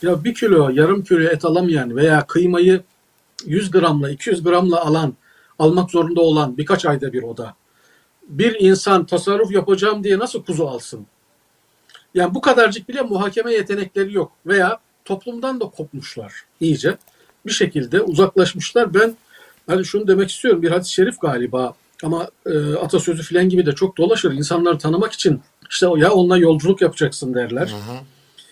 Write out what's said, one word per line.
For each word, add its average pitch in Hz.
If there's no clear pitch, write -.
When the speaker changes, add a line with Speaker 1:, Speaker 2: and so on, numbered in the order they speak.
Speaker 1:
Ya 165
bir 233
kilo, 165
yarım 165
kilo 175
et 160
alamayan 160
veya 151
kıymayı 180
yüz 185
gramla, 156
iki 147
yüz 170
gramla 175
alan, 156
almak 175
zorunda 170
olan 151
birkaç 151
ayda 135
bir 127
o 117
da. 110
Bir 214
insan 190
tasarruf 196
yapacağım 196
diye 196
nasıl 240
kuzu 165
alsın? 120
Yani 180
bu 262
kadarcık 226
bile 262
muhakeme 208
yetenekleri 202
yok 170
veya 196
toplumdan 240
da 220
kopmuşlar -
iyice. 156
Bir -
şekilde 143
uzaklaşmışlar. 185
Ben 226
hani 185
şunu 208
demek 190
istiyorum, 190
bir 165
hadis-i 180
şerif 196
galiba 127
ama, 165
e, 147
atasözü 165
filan 180
gibi 180
de 147
çok 190
dolaşır. 175
İnsanları 170
tanımak 175
için -
işte -
o, 175
ya 160
onunla 180
yolculuk 165
yapacaksın 139
derler. 123
Speaker 2:
Hı 107
hı. 127